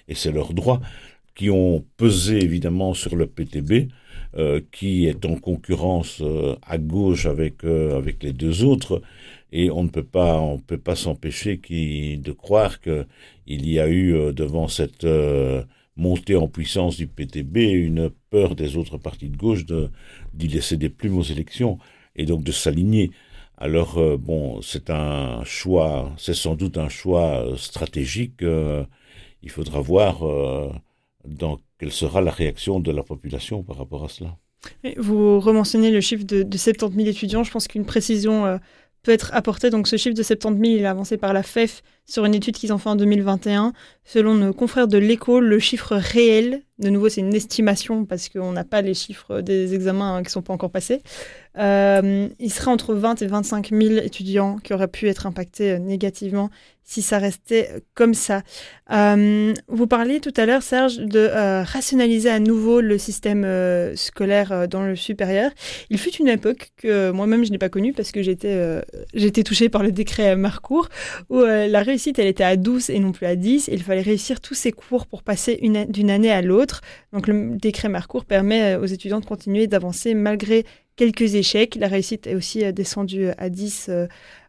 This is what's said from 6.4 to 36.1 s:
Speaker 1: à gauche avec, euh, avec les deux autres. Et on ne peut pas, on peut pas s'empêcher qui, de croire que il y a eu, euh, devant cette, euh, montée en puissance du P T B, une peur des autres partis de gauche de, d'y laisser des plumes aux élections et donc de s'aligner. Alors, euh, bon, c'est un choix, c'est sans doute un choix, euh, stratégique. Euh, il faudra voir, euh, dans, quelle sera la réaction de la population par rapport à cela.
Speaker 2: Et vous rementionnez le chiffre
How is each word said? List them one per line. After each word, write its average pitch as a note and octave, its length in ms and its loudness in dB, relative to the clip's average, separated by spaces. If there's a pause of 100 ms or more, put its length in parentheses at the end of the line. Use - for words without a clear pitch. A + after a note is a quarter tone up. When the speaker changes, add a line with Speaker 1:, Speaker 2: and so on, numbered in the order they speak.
Speaker 1:
à E2 160 -8
gauche E2+ 480 0
avec, D2+ 380 -2
euh, D#2 340 0
avec C#2 240 -6
les C#2+ 100 -6
deux D#2+ 320 -2
autres. B2 380 2 (500)
Et F2 200 0
on F2 120 -2
ne E2+ 60 0
peut - 140 -4
pas, E2+ 360 2
on D2 200 -2
peut - 180 -10
pas E2+ 180 -4
s'empêcher E2+ 640 -6
qui, D2+ 600 -6
de C#2+ 120 -10
croire G#2 480 0
que D2+ 260 -4 (420)
il C#2+ 200 -6
y D#2+ 120 2
a D#2 80 2
eu, F2+ 260 2
euh, D2+ 200 0
devant D#2 340 -4
cette, - 360 -6
euh, C#2 600 0 (340)
montée F2 380 0
en D#2+ 140 2
puissance E2 480 -4
du E2 100 -6
P D2 180 -10
T C#2+ 180 -10
B, D2+ 140 -4
une E2 520 2 (200)
peur F#2 260 2
des D2 200 -6
autres D#2 220 -6
partis D2 320 -12
de C#2 80 -8
gauche G2 280 -2
de, D#2+ 240 -4 (440)
d'y D#2 160 -6
laisser D#2 260 -2
des D2+ 140 -2
plumes F#2+ 280 -4
aux E2+ 60 0
élections D#2+ 560 -4 (380)
et D#2 80 -4
donc D#2+ 180 -2
de E2 80 -4
s'aligner. F#2 600 0 (460)
Alors, E2 400 0
euh, D#2 200 2
bon, C2+ 440 -6
c'est - 280 -10
un C#2+ 560 -4
choix, D#2 720 0
c'est - 160 -6
sans D#2+ 220 -2
doute F2 220 -4
un D2+ 120 -4
choix, D#2+ 560 0
euh, B1+ 100 -4
stratégique. - 880 -6
Euh, D2+ 400 0 (580)
il - 80 -18
faudra D2+ 300 -6
voir, E2 480 2
euh, C#2 420 -2 (560)
dans, D2 360 -8 (180)
quelle D2+ 140 -8
sera D#2+ 260 -2
la E2+ 120 2
réaction F2 500 -4
de D#2 100 -2
la D2 120 -4
population D2 600 -10
par F#2+ 140 -14
rapport C#2 260 -12
à D2+ 60 -10
cela. E2+ 280 -14 (460)
Speaker 2:
Et C4 140 -10
vous G#3 420 4
rementionnez A3 520 4
le G#3 100 4
chiffre G#3 240 -2